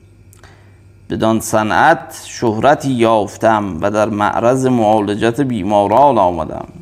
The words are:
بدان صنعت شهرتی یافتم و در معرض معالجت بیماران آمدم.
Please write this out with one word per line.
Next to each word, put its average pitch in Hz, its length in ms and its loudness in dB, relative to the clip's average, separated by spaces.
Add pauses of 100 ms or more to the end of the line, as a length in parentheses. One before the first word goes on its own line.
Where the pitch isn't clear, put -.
(1080)
بدان 110 300 0
صنعت 107 880 0
شهرتی 127 640 0
یافتم 110 920 0
و 101 100 -2
در 107 180 0
معرض 113 560 0
معالجت 110 760 0
بیماران 110 760 2
آمدم. 87 500 -2 (140)